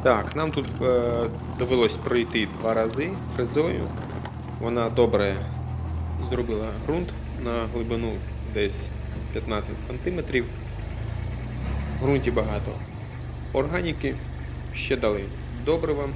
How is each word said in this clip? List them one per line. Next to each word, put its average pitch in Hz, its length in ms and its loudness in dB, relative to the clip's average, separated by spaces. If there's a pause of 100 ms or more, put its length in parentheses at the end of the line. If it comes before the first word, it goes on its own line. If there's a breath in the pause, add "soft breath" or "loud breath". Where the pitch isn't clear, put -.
Так, 110 320 6
нам 156 160 2
тут, 135 160 0 (140)
е, 120 420 4 (360)
довелось 127 380 6
пройти 117 500 2 (120)
два 113 140 2
рази 113 380 2 (240)
фрезою. 139 520 2 (720)
Вона 117 300 2
добре 113 480 4 (920)
зробила 117 380 0 (200)
ґрунт 170 220 0 (340)
на 117 300 0
глибину 117 380 0 (420)
десь 104 360 0 (440)
п'ятнадцять 107 540 -2
сантиметрів. 127 580 0 (1500)
В - 40 -2
ґрунті 131 280 4
багато 107 400 2 (840)
органіки, 147 600 0 (600)
ще - 220 0
дали 104 260 2 (420)
добрива. 151 380 2 (120)